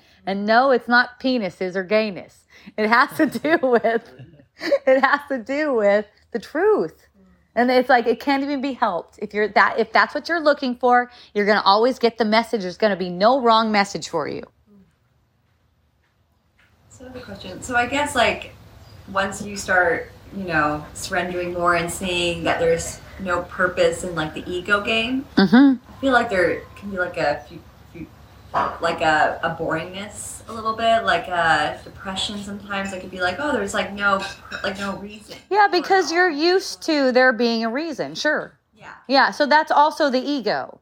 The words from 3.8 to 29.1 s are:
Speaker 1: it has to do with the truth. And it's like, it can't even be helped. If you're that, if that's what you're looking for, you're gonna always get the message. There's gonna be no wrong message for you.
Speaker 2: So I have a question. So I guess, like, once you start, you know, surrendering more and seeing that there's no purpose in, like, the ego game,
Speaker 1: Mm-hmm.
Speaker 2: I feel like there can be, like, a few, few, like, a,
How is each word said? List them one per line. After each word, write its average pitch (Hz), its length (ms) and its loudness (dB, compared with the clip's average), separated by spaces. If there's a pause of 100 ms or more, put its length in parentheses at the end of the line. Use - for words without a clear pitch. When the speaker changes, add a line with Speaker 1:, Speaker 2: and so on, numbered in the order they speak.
Speaker 1:
it 262 140 6
has 277 180 4 (100)
to 269 80 -4
do 277 380 -2
with 208 320 2 (240)
the - 80 -6
truth. 302 680 0 (480)
And 247 160 2
it's 254 200 4
like, 247 180 4
it 233 120 0
can't 277 220 -2
even 285 180 -4
be 262 140 -4
helped. 208 480 -4
If 202 140 -10
you're 208 140 0
that, 202 300 4
if 220 140 -2
that's 220 220 2
what - 120 -8
you're 330 160 0
looking 285 320 2
for, 247 360 2 (240)
you're 208 100 0
gonna 202 180 4
always 220 360 4
get 226 180 0
the 226 80 0
message. 220 380 0
There's 180 140 -8
gonna 202 180 2
be 185 160 -6
no 214 280 4
wrong 226 320 4
message 196 380 -2
for 147 180 -4
you. 131 160 -8 (2500)
Speaker 2:
So - 160 -20
I - 40 -18
have 254 60 -16
a 247 60 -14
question. 196 400 -14
So 254 140 -4
I 240 100 2
guess, 285 300 -2
like, - 380 0 (580)
once 196 300 -4
you 202 160 -10
start, 180 540 0 (240)
you 196 100 -8
know, 151 480 -2
surrendering 180 600 -4
more 175 220 0
and 170 160 -2
seeing 175 520 -4
that 165 160 0
there's 165 400 0 (200)
no 175 240 -4
purpose 175 600 0
in, 175 120 -6
like, 156 180 -6
the - 180 -10
ego 202 300 -2
game, 226 440 -2 (100)
Speaker 1:
Mm-hmm. 240 400 6 (200)
Speaker 2:
I - 60 -20
feel 269 120 0
like 240 160 2
there 180 320 0 (140)
can 202 160 -14
be, 190 60 -8
like, 175 200 -4
a 147 300 -2
few, 165 120 -20 (340)
few, 170 140 -14 (760)
like, 165 200 -2
a, 151 420 2